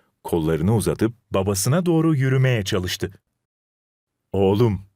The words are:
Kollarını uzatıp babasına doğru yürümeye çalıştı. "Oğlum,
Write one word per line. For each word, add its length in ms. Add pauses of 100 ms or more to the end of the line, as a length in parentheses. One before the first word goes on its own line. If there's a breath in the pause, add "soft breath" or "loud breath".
(220)
Kollarını 520
uzatıp 380 (180)
babasına 540
doğru 300
yürümeye 480
çalıştı. 480 (1200)
"Oğlum, 480 (140)